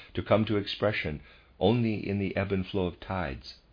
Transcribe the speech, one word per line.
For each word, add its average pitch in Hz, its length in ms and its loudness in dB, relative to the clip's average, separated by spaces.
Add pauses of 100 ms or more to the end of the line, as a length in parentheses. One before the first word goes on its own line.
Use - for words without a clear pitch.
(140)
to - 80 -4
come 110 240 4
to 107 120 0
expression 101 640 -2 (380)
only 110 480 4
in 101 120 0
the 95 160 -2
ebb 98 160 0
and 95 160 0
flow 95 180 0
of 85 140 -6
tides, 82 560 -6 (180)